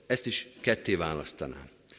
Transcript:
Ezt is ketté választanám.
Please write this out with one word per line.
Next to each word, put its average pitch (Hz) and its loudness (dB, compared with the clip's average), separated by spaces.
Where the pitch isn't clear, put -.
Ezt 127 2
is - -2
ketté 107 4
választanám. 76 -4